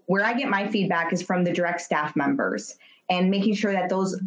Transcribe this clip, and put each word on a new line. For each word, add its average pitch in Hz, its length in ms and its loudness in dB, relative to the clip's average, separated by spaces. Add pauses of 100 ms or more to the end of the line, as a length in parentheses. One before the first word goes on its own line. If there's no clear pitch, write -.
where 196 200 2
I 233 80 0
get 262 160 -2
my 202 180 0
feedback 170 460 0
is 175 80 0
from 180 220 0
the 175 100 0
direct 175 260 0
staff 151 360 -2
members 139 600 -2 (340)
and 185 200 2
making 196 260 2
sure 196 160 0
that 180 180 0
those, 190 380 0